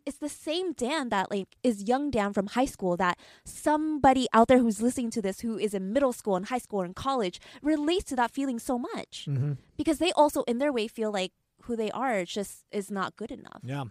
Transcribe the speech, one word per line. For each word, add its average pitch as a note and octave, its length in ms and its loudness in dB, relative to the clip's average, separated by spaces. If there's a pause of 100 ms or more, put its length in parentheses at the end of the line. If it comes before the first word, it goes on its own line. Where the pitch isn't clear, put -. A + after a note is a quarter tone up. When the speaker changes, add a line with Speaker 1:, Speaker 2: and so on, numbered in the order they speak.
Speaker 1:
it's C#4 120 -8
the D4+ 100 -8
same D#4+ 460 -4
Dan C4 340 -2
that, G3+ 240 0
like, F#3+ 320 -6
is G#3 240 2
young C4+ 240 0
Dan G#3 220 0
from G3+ 140 0
high B3 180 2
school F3+ 320 -2
that F3+ 200 2 (280)
somebody D4 880 2
out A3+ 160 8
there B3+ 100 10
who's A3+ 220 2
listening A#3+ 300 0
to A3+ 100 -4
this F#3+ 180 -4
who A3+ 180 -4
is G3 160 -2
in F#3+ 200 -4
middle C4+ 180 4
school G#3 240 -2
and F#3 120 -2
high B3+ 100 -2
school G#3 240 -4
and F3+ 140 -6
college B3 440 -2 (220)
relates D#4 440 2
to C4+ 120 -6
that A#3+ 140 2
feeling C4+ 280 -2
so B3 180 -2
much. - 520 -8
Speaker 2:
Mm-hmm. C#3+ 240 0 (240)
Speaker 1:
Because D4+ 220 0
they E4+ 120 4
also, D4 320 4
in A#3 140 -2
their C#4+ 160 2
way, A3+ 160 0
feel G#3+ 220 -4
like F#3+ 200 -2 (320)
who A#3 140 -4
they A3 140 -2
are A3 340 -2
just - 460 -8
is G3+ 200 -6
not F#3+ 240 -4
good - 160 -12
enough. - 320 -16
Speaker 2:
Yeah. C3+ 280 -6